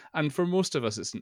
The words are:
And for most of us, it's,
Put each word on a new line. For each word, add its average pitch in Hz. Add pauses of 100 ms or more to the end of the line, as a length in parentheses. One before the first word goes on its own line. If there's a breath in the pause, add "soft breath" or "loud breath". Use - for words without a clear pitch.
(140 soft breath)
And 151
for 175
most 180
of 123
us, 110
it's, -